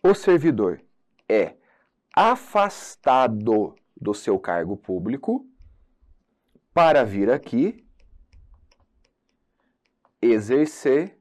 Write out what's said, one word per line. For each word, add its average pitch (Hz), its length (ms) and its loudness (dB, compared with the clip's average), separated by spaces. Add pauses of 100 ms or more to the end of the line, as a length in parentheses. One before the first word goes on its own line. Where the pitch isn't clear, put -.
O 196 120 4
servidor 139 640 0 (480)
é 101 240 0 (640)
afastado 131 1600 0 (200)
do 104 200 -6
seu 98 240 -2
cargo 87 360 -6
público 120 720 -6 (1300)
para 156 300 4
vir 101 260 -2
aqui 139 560 -2 (2250)
exercer 135 1000 0